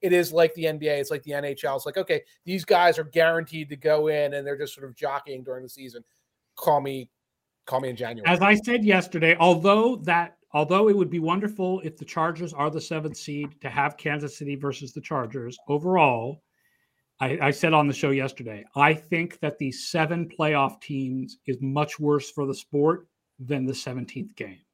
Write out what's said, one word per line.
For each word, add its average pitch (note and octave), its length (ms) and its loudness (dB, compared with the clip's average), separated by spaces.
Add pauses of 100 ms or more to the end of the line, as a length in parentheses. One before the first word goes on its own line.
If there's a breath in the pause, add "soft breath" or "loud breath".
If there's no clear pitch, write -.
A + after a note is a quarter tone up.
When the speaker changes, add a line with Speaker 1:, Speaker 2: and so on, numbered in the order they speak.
Speaker 1:
It F3+ 140 2
is E3+ 180 2
like E3 220 4
the E3 120 -4
N D#3 120 -2
B D3+ 100 -2
A. D3 100 0
It's C#3 120 -4
like D3 140 -6
the C#3+ 100 -10
N C#3+ 100 -6
H C#3 200 -8
L. C#3 120 -2
It's C3 80 -6
like, D3 140 -6
okay, E3 240 -2 (240 soft breath)
these F3+ 180 -6
guys F3 340 6
are D#3+ 60 -4
guaranteed D#3+ 640 0
to C#3+ 80 -12
go D3+ 320 2
in, D3 260 0
and C#3 120 -6
they're C#3+ 120 -4
just C#3 160 -6
sort C#3 140 -16
of B2 80 -18
jockeying C#3 480 -6
during B2+ 180 -10
the B2+ 60 -16
season. B2 340 -18 (540)
Call D3 240 4
me, C3+ 300 -8 (560)
call C3 140 -2
me C3+ 100 -4
in A#2+ 60 -8
January. A#2 300 -4
Speaker 2:
As F3 140 4
I G3+ 140 6
said A3 300 0
yesterday, E3+ 560 4
although G3 640 6
that, E3+ 320 0 (160)
although F3+ 360 4
it G3+ 80 6
would F3+ 140 2
be F3 100 -2
wonderful F#3 600 0
if D#3 160 -10
the - 80 -16
Chargers E3 480 -4
are D3 180 -2
the D3+ 100 -6
seventh D#3 360 -6
seed D3 440 -10
to C#3 100 -8
have C#3+ 260 0
Kansas D3 400 -4
City C#3+ 200 -6
versus C#3 360 -6
the D3+ 80 -12
Chargers, B2 580 -6 (100)
overall, D3 720 2 (800)
I, C3+ 200 0
I C#3+ 100 2
said D#3+ 220 2
on D3+ 160 6
the C3+ 60 0
show C#3+ 160 0
yesterday, C3 540 -4 (120)
I C#3+ 160 6
think E3 480 -4
that D3+ 180 -4
the C3+ 140 -4
seven E3 560 -2
playoff D3+ 540 0
teams C3 640 -6
is C3 160 -4
much D3 360 -2
worse D3 320 0
for C#3+ 160 -6
the C3+ 80 -4
sport D#3 540 0 (320)
than C3 240 -4
the C3 100 -4
seventeenth B2+ 640 -10
game. F#2+ 220 -12 (160)